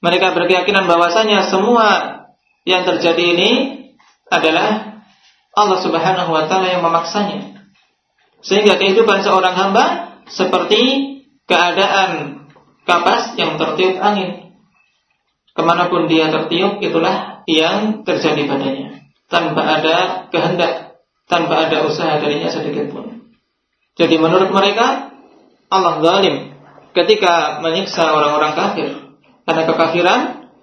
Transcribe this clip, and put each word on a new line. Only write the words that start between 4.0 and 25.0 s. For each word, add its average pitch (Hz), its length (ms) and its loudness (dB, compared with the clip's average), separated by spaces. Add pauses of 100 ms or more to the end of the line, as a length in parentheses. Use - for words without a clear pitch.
adalah 180 720 -2 (560)
Allah 202 240 2
Subhanahu 170 560 -2
wa 156 100 0
taala 190 220 0
yang 180 160 -2
memaksanya. - 800 -4 (800)
Sehingga 202 320 2
kehidupan 196 480 2
seorang 185 320 2
hamba 196 280 2 (440)
seperti 185 540 0 (680)
keadaan 175 960 0 (400)
kapas 180 560 0
yang 160 160 -4
tertiup 175 420 0
angin. 196 560 -4 (1000)
Kemanapun 170 500 0
dia 160 220 2
tertiup, 175 560 -2
itulah 170 640 -2
yang 190 560 0
terjadi 151 400 -2
padanya. 135 580 -6 (240)
Tanpa 156 380 -2
ada 160 640 0
kehendak, 170 720 -2 (260)
tanpa 160 400 0
ada 156 220 0
usaha 156 320 -2
darinya 147 320 -2
sedikit 147 400 -6
pun. - 400 -16 (640)
Jadi 165 240 2
menurut 185 320 2
mereka, 202 640 0 (560)